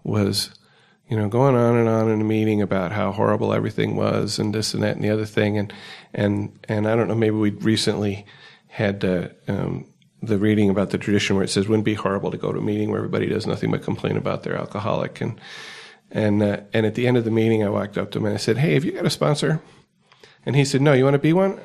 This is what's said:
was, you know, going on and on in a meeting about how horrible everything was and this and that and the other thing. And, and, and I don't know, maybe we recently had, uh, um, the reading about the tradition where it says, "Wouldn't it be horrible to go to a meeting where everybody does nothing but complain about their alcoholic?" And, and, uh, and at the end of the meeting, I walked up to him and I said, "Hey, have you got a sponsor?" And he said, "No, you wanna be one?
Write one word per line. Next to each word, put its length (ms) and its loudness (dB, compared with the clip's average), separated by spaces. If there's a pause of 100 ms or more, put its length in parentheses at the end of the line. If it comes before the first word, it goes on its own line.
was, 460 0 (580)
you 80 -2
know, 120 0
going 260 4
on 220 4
and 120 4
on 220 2
in 100 0
a 40 0
meeting 380 2
about 300 -2
how 200 -2
horrible 400 2
everything 440 -2
was 420 -2
and 160 -2
this 200 -4
and 80 -2
that 140 0
and 80 -4
the 60 2
other 160 0
thing. 320 0
And, 140 -4 (420)
and, 440 -2 (100)
and 200 0
I 80 2
don't 120 2
know, 60 -2
maybe 220 2
we 140 2
recently 760 0 (420)
had, 360 -2
uh, 240 0 (200)
um, 380 -4 (360)
the 160 -2
reading 320 4
about 200 0
the 80 0
tradition 380 0
where 80 0
it 60 -2
says, 180 0
"Wouldn't 160 2
it 60 0
be 40 0
horrible 360 -2
to 80 -6
go 120 -4
to 80 -4
a 40 -4
meeting 280 -2
where 80 -2
everybody 280 -2
does 200 -2
nothing 240 -2
but 120 -2
complain 340 -4
about 260 -4
their 140 -6
alcoholic?" 640 -4
And, 180 -6 (720)
and, 320 0
uh, 180 0 (120)
and 140 2
at 80 -2
the 120 0
end 120 4
of 60 0
the 60 -2
meeting, 320 4
I 60 0
walked 300 -4
up 140 -4
to 60 -4
him 60 -2
and 100 -2
I 40 -4
said, 180 0
"Hey, 180 2
have 100 2
you 80 -2
got 120 -6
a 60 0
sponsor?" 500 0 (840)
And 100 0
he 80 6
said, 160 0
"No, 140 6
you 100 6
wanna 140 4
be 160 2
one? 300 2